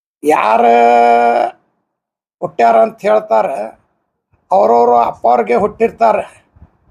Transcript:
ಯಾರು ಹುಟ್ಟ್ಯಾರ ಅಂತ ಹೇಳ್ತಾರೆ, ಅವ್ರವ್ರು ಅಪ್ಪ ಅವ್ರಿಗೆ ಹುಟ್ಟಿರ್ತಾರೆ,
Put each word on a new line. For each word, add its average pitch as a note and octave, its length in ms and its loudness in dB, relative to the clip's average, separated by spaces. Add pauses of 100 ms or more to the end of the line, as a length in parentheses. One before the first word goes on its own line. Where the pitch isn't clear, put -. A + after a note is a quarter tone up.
(240)
ಯಾರು A#2 500 0 (1700)
ಹುಟ್ಟ್ಯಾರ A3+ 340 0 (120)
ಅಂತ - 200 -16
ಹೇಳ್ತಾರೆ, G#3+ 500 -2 (1000)
ಅವ್ರವ್ರು A#3+ 380 2 (120)
ಅಪ್ಪ - 240 -10
ಅವ್ರಿಗೆ A#3 320 -2
ಹುಟ್ಟಿರ್ತಾರೆ, G#3+ 600 -2 (640)